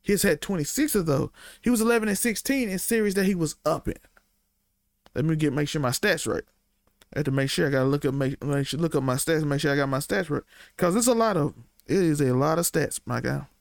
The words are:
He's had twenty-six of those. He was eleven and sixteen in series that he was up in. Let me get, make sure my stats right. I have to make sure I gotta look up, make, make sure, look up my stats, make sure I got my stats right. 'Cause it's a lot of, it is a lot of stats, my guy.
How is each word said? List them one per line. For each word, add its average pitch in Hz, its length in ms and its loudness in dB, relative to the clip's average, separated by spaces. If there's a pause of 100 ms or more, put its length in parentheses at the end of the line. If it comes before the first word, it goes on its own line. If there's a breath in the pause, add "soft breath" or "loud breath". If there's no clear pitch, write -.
He's 202 220 0
had 160 180 2
twenty-six 202 540 -2
of 185 120 2
those. 139 240 0 (300 loud breath)
He - 80 0
was 240 120 4
eleven 226 280 2
and 196 80 0
sixteen 240 520 -2
in 185 100 -4
series 214 360 0
that 190 120 2
he 202 80 2
was 165 220 -2 (100)
up 156 220 -2
in. - 100 -6 (1160)
Let 131 80 0
me 160 100 2
get, 151 180 0
make 147 160 -2
sure 151 140 -4
my 127 80 0
stats 123 420 -2
right. - 120 -4 (680)
I - 60 -6
have 147 60 -2
to 139 80 0
make 135 180 0
sure 139 160 0
I 139 40 0
gotta 135 180 2
look 143 160 0
up, 135 100 0
make, 139 300 -2
make 139 240 -2
sure, 143 100 -4
look 165 160 -2
up 143 80 2
my 127 140 0
stats, 156 260 0
make 143 180 0
sure 143 120 0
I 139 40 2
got 143 120 0
my 135 100 -2
stats 180 320 -2
right. 143 140 -4 (320 loud breath)
'Cause 180 180 2
it's 233 140 2
a 247 60 4
lot 226 220 2
of, 147 180 0 (320)
it 151 100 0
is 160 240 2
a 131 120 2
lot 151 280 2
of 170 40 -2
stats, 147 400 -2
my 120 160 -4
guy. 131 280 -4 (120)